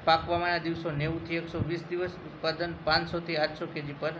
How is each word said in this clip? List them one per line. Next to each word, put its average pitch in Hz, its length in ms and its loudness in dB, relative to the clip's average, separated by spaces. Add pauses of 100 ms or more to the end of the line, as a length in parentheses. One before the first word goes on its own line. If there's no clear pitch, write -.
પાકવાના 170 540 4
દિવસો 165 340 -2
નેવું 156 360 0
થી 165 80 -2
એકસો 165 240 -2
વીસ 165 300 0
દિવસ. 175 220 -2
ઉત્પાદન 160 640 -2 (100)
પાંચસો 170 360 2
થી 170 180 -2
આઠસો 151 280 0
કેજી 147 260 -6
per 151 280 -2